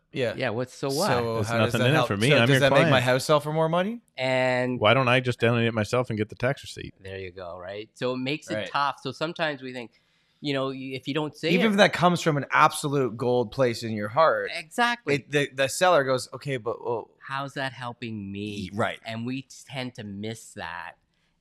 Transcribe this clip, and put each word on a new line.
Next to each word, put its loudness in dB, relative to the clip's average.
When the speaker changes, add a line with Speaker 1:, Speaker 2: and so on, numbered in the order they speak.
Speaker 1:
Yeah. -4
Speaker 2:
Yeah, -2
what's -6
so -6
what? 0
Speaker 1:
So 0
Speaker 3:
There's -2
Speaker 1:
how 0
does 2
Speaker 3:
nothing 2
Speaker 1:
that 4
Speaker 3:
in 4
it 4
Speaker 1:
help? 2
Speaker 3:
for 0
me. 2
Speaker 1:
So 6
Speaker 3:
I'm 6
Speaker 1:
does 6
Speaker 3:
your 6
Speaker 1:
that 6
make 6
my 4
Speaker 3:
client. 4
Speaker 1:
house 2
sell 4
for -6
more 2
money? 0
Speaker 2:
And 0
Speaker 3:
Why 6
don't 2
I 4
just -2
donate 4
it 0
myself 0
and -4
get -2
the -16
tax -2
receipt? -14
Speaker 2:
There -12
you -10
go, -12
right? -12
So -4
it -6
makes -6
it -4
Speaker 1:
Right. -6
Speaker 2:
tough. -2
So -6
sometimes -6
we -12
think, -14
you -2
know, -2
y-, -8
if -8
you -2
don't -4
say -2
Speaker 1:
Even 4
Speaker 2:
it 2
Speaker 1:
if 0
that 6
comes 2
from 2
an -2
absolute 2
gold 0
place 0
in -4
your -4
heart. 2
Speaker 2:
Exactly. -2
Speaker 1:
It, -4
the, 2
the 0
seller 4
goes, 0
"Okay, -6
but, -4
well" -6
Speaker 2:
"How's -8
that -4
helping -10
me?" -8
Speaker 1:
Y-, -10
right. -2
Speaker 2:
And -8
we -6
tend -10
to -12
miss -10
that. -10